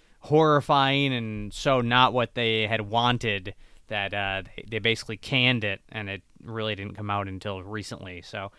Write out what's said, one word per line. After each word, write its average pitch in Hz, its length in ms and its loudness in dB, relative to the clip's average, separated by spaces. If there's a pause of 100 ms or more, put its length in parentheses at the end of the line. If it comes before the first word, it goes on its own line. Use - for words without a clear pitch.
(200)
horrifying 143 920 4
and 107 400 -4
so 135 280 2
not 120 320 6
what 120 220 0
they 113 320 2
had 110 140 0
wanted 107 720 0 (340)
that, 101 260 -4
uh, 98 280 -2 (140)
they, - 140 -12
they 110 100 -4
basically 110 380 -2
canned 127 440 2
it, 98 180 -4 (100)
and 104 180 -8
it 98 140 -10 (200)
really 110 320 -4
didn't 98 220 -8
come 104 140 -6
out 101 180 -2
until 95 340 -8
recently. 95 600 -12
So 101 360 -10